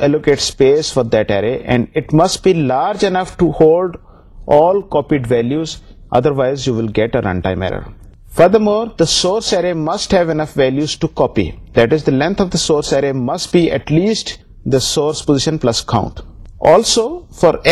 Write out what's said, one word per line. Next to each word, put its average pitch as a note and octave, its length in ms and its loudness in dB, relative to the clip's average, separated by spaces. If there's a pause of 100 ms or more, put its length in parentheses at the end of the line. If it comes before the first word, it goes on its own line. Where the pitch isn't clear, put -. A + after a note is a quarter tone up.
allocate C#3+ 340 2
space C#3+ 580 2
for B2+ 60 2 (100)
that G#2+ 240 2
array, A2+ 180 -2 (100)
and B2 220 0 (140)
it - 180 -6
must - 240 0
be F#3+ 100 4
large E3 500 -2
enough F#3 360 -2
to E3+ 180 2
hold E3+ 400 4 (480)
all E3+ 360 2
copied C#3+ 460 -2
values, B2 460 -2 (460)
otherwise C3+ 480 0
you A#2+ 100 0
will A2 220 -4
get A2+ 200 0
a G#2+ 60 -2
runtime F#2 440 -2
error۔ G1+ 140 -8 (540)
Furthermore, G#3 480 4 (160)
the D#3+ 60 2
source G3+ 500 -2
array F3 160 -2
must E3 440 -4
have E3+ 120 2
enough D#3 240 -4
values C#3+ 480 0
to D#3+ 80 -2 (120)
copy, A2 260 0 (260)
that A#2 180 4
is, D3+ 140 0
the C#3 160 2
length F3 240 -2
of F3+ 60 -6
the F3 140 -2
source D3+ 280 -2
array C#3 180 0
must C3+ 400 -6
be E3+ 140 2 (140)
at - 120 -8
least G3 480 -2 (360)
the C3 40 2
source D3+ 420 -2 (100)
position D3 280 0
plus A#2 220 0 (140)
count۔ - 260 -4 (400)
Also, A3 420 4 (380)
for E3 100 4 (200)